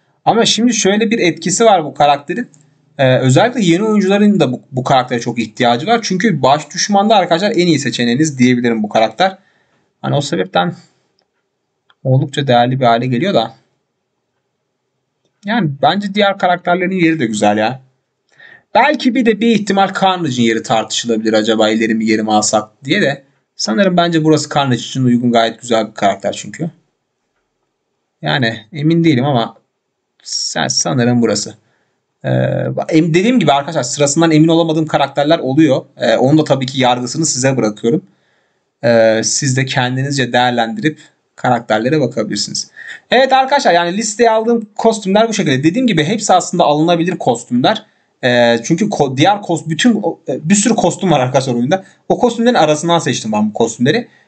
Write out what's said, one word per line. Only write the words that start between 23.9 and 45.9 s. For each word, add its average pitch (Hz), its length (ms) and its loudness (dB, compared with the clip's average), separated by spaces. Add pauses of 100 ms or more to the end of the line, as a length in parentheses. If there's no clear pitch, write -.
bence 170 280 0
burası 151 300 0
Carnage 135 220 0
için 131 280 -4
uygun 120 280 2
gayet 113 280 0
güzel 110 280 -2
bir 104 60 -18
karakter 101 380 -2
çünkü. 156 380 -10 (1500)
Yani 131 500 -2
emin 165 320 0
değilim 135 200 2
ama 120 320 -2 (680)
sen, - 460 -6
sanırım 123 540 0
burası. 107 320 -4 (680)
Ee, 135 60 -4 (580)
em-, 160 260 2
dediğim 220 260 2
gibi 147 120 2
arkadaşlar 143 300 -2
sırasından 147 480 0
emin 156 180 4
olamadığım 165 380 0
karakterler 147 520 0
oluyor. 135 460 0 (120)
Ee, 117 200 0
onun 131 220 4
da 151 60 2
tabii 135 220 -2
ki 131 140 -6
yargısını 127 460 0
size 131 300 -2
bırakıyorum. 117 500 -2 (800)
Ee, 113 400 4
siz 131 320 -2
de 135 100 0
kendinizce 131 680 -2
değerlendirip 120 640 0 (380)
karakterlere 123 640 0
bakabilirsiniz. 107 680 -6 (400)
Evet 262 220 2
arkadaşlar 262 400 2
yani 175 240 0
listeye 226 340 0
aldığım 226 460 0
kostümler 214 520 0
bu 226 40 -4
şekilde. 147 320 -2
Dediğim 208 220 0
gibi 160 180 0